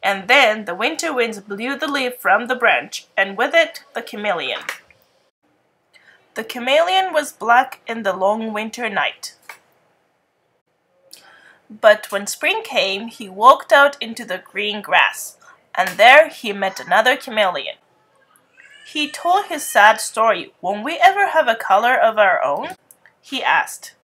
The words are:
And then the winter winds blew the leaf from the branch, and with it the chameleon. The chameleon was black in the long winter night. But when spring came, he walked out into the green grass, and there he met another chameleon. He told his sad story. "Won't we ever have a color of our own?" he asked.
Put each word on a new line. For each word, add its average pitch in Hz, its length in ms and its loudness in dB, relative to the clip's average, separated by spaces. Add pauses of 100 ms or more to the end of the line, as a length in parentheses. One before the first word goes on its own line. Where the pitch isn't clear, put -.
And 190 260 -2
then 220 360 2
the 240 100 -8
winter 311 380 -4
winds 226 280 -4
blew 214 360 -8
the 311 100 -6
leaf 262 340 -4
from 202 260 2
the 254 100 -4
branch, 196 500 0 (120)
and 196 180 0
with 254 180 -2
it 330 380 0
the - 80 -10
chameleon. 175 640 -6 (1700)
The 220 100 -8
chameleon 330 720 0
was 294 180 -2
black 240 540 2
in 226 160 -8
the 196 100 -2
long 214 400 -2
winter 220 380 -8
night. - 440 -6 (2250)
But 214 420 2
when 202 140 -6
spring 370 360 -4
came, 196 460 -4
he 220 180 -16
walked 208 460 4
out 285 300 4
into 226 240 -12
the 185 100 -6
green 208 460 -8
grass, - 560 -2 (360)
and 180 220 -2
there 262 320 8
he 233 240 -10
met 196 260 -6
another 220 380 2
chameleon. 190 600 -4 (1080)
He 294 260 -6
told 381 360 0
his 302 200 -8
sad 214 320 6
story. 220 640 -2
"Won't 208 240 -6
we 302 140 -6
ever 392 300 4
have 302 200 0
a 226 80 0
color 226 380 2
of 220 240 2
our 196 240 2
own?" 214 340 -4 (460)
he 262 200 -8
asked. - 600 -2